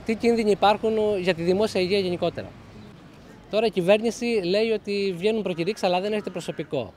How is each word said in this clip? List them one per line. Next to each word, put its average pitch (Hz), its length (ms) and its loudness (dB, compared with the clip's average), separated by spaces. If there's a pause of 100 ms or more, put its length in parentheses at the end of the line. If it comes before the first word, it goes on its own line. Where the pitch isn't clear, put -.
τι 220 100 -2
κίνδυνοι 226 360 2
υπάρχουν, 214 460 2
ε, 208 240 0
για 180 140 0
τη 165 80 -4
δημόσια 190 380 2
υγεία 185 180 0
γενικότερα. 175 500 -4 (1000)
Τώρα 220 160 2
η 214 40 2
κυβέρνηση 214 540 2
λέει 220 460 0
ότι 202 480 -2
βγαίνουν 214 240 0
προκηρύξεις, 185 440 -2
αλλά 180 140 2
δεν 208 100 -4
έρχεται 208 200 -4
προσωπικό. 151 680 -6